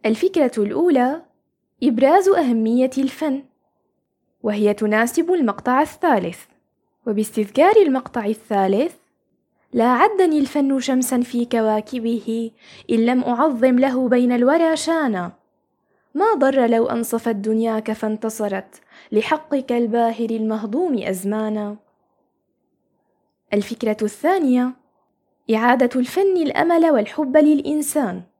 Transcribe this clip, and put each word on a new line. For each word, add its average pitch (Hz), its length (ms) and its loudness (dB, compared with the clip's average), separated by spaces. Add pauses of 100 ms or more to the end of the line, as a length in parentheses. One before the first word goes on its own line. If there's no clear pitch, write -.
الفكرة 247 580 0
الأولى: 285 580 0 (640)
إبراز 285 460 4
أهمية 254 680 2
الفن، 269 460 -4 (1000)
وهي 208 300 0
تناسب 226 580 0
المقطع 254 500 0
الثالث. 220 640 -2 (640)
وباستذكار 214 680 2
المقطع 262 500 2
الثالث: 208 720 -2 (760)
"لا 233 120 2
عدني 320 540 2
الفن 277 400 0
شمساً 254 420 0
في 240 240 -2
كواكبه، 226 1040 -2 (400)
إن 226 140 2
لم 247 180 2
أعظم 247 560 2
له 254 300 0
بين 247 220 2
الورى 311 440 2
شانا. 302 560 -2 (840)
ما 415 200 0
ضر 269 340 2
لو 226 180 2
أنصفت 233 500 -4
دنياك 220 560 -2
فانتصرت، 214 880 -6 (300)
لحقك 269 600 -2
الباهر 233 580 -2
المهضوم 220 720 -4
أزمانا." 208 760 -6 (1800)
الفكرة 214 480 -4
الثانية: 254 680 0 (840)
إعادة 247 440 2
الفن 370 380 0
الأمل 330 540 2
والحب 262 460 0
للإنسان 294 840 0 (180)